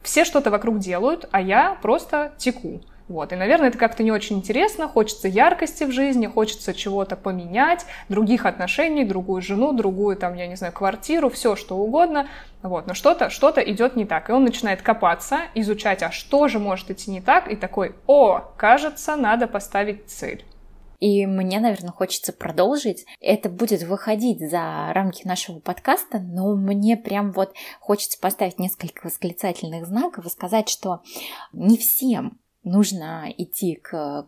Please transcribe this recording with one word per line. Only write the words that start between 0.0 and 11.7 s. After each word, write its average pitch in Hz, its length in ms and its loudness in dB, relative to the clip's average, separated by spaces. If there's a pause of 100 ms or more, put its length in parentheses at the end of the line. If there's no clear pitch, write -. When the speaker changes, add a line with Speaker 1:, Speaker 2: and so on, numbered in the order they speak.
Speaker 1:
все 320 240 2
что-то 269 260 2
вокруг 208 280 0
делают, 190 520 -2
а 196 80 -2
я 247 420 2
просто 294 560 0
теку. 220 440 -6 (260)
Вот. 156 240 -8
И, 180 40 -6
наверное, 254 340 4
это 247 80 -8
как-то 226 260 0
не 220 80 4
очень 208 260 -2
интересно, 294 520 0
хочется 214 400 2
яркости 302 560 2
в 269 60 -2
жизни, 247 360 2
хочется 214 460 -2
чего-то 196 420 -4
поменять, 196 720 0 (240)
других 214 360 2
отношений, 262 600 0
другую 190 360 -2
жену, 202 300 0
другую, 202 460 0
там, 180 180 -4
я 180 120 -8
не 180 80 -10
знаю, 180 180 -8
квартиру, 247 560 0
все 226 260 0
что 185 220 -8